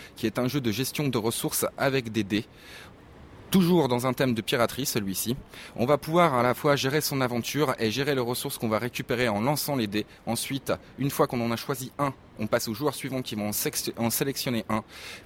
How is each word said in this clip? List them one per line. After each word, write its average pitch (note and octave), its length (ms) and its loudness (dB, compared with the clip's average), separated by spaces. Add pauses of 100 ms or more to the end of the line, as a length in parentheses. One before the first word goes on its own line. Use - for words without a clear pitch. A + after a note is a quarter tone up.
(140)
qui - 120 -4
est A2 120 0
un B2 80 0
jeu C#3 140 0
de A#2 100 0
gestion C3+ 380 -2
de B2 80 0
ressources A#2 480 0 (140)
avec C3 340 0
des A2 100 2
dés. G2+ 220 0 (1040)
Toujours F3 380 6
dans B2 180 2
un C3 60 2
thème B2+ 220 2
de A2 80 0
piraterie, B2 420 0
celui-ci. G#2+ 520 -2 (400)
On A#2 100 2
va D3 100 6
pouvoir D#3+ 380 4
à A#2+ 80 4
la B2 100 4
fois C#3+ 240 4
gérer C3+ 240 0
son C#3+ 200 -2
aventure B2+ 580 0
et A2 120 2
gérer C#3 240 0
les C3 60 2
ressources B2 380 -4
qu'on A#2 100 -2
va G#2+ 100 2
récupérer A#2+ 500 0
en G2+ 120 0
lançant C#3+ 360 0
les A#2 100 2
dés. G#2 200 -2 (200)
Ensuite, A#2 460 -2 (260)
une C#3 120 0
fois D3 180 2
qu'on B2 120 -2
en A#2 120 0
a A#2 40 0
choisi C3 420 -6
un, C#3 140 0 (260)
on A2+ 80 -2
passe - 220 0
aux A2+ 60 -4
joueurs C3+ 200 -2
suivants B2+ 280 -6
qui A#2+ 140 -6
vont G#2 120 -2
en G#2+ 40 -4
sex-, - 440 -2
en A#2 140 2
sélectionner C3 580 -2
un. A2 140 0 (440)